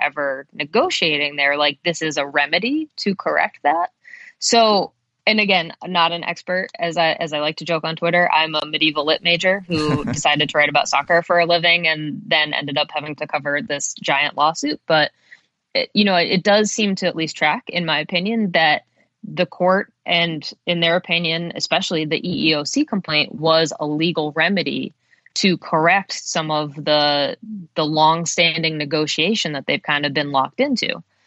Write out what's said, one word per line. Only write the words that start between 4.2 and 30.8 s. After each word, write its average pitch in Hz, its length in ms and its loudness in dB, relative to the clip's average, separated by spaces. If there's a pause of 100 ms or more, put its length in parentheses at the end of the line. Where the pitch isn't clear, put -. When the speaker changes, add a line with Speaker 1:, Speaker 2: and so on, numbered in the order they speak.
Speaker 1:
So, 214 520 4 (340)
and 214 140 2
again, 190 320 2 (100)
I'm 185 120 -8
not 170 180 4
an 170 140 -6
expert, 185 420 -4 (100)
as 170 200 -4
I, 165 160 4
as 160 180 -4
I 147 80 -4
like 151 180 -4
to 165 80 -12
joke 160 200 -2
on 160 100 -6
Twitter, 170 340 2
I'm 160 260 2
a 151 100 -2
medieval 151 400 0
lit 156 180 0
major 185 380 2
who 151 440 0
Speaker 2:
<laughs> 113 60 -4
Speaker 1:
decided 147 380 0
to - 80 -6
write 147 100 4
about 147 220 0
soccer 143 320 2
for 175 180 2
a 170 60 4
living 170 420 2
and 156 380 -2
then 151 280 0
ended 143 240 -4
up 147 140 0
having 151 240 -8
to 151 120 -8
cover 143 340 -4
this - 320 -6
giant 147 420 -2
lawsuit. 165 520 -2
But, 156 240 4 (600)
it, 175 200 -2
you 208 100 4
know, 196 140 2
it, 175 140 2
it 185 120 2
does 208 260 4
seem 202 260 0
to 185 120 -2
at 165 80 -2
least 160 220 -4
track, 156 320 0
in 170 160 -4
my 156 140 0
opinion, 190 520 -2
that 160 300 2 (420)
the 160 220 -2
court 185 480 0 (100)
and, 170 480 -2 (140)
in 175 140 0
their 170 160 4
opinion, 170 580 -2
especially 160 520 -2
the 156 120 -2 (100)
E 160 220 0
E 156 60 2
O 147 80 -2
C 269 200 0
complaint 160 520 -2
was 160 440 2
a 156 60 -4
legal 151 460 -2
remedy 156 640 -2 (400)
to 185 240 2
correct 170 540 2
some - 360 -6
of 151 240 -4
the, 147 640 0 (380)
the 156 100 0
long-standing 160 920 2
negotiation 156 720 -2
that 139 160 -8
they've 143 160 -2
kind 147 240 0
of 143 80 -6
been 147 160 -2
locked 139 280 0
into. 262 440 -2 (240)